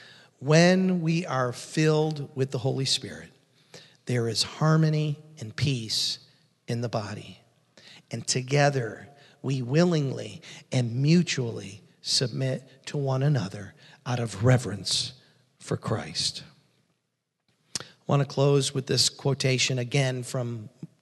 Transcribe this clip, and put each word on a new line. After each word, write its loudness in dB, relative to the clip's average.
When 6
we 0
are 0
filled 0
with -2
the -4
Holy -2
Spirit, -6
there 0
is -2
harmony 2
and -12
peace -2
in -2
the -4
body. -8
And -10
together, 0
we -2
willingly 0
and 0
mutually 2
submit -2
to -8
one 0
another 0
out -2
of -4
reverence 2
for -6
Christ. -6
I -14
want 2
to -14
close 2
with -4
this 2
quotation 0
again -2
from -6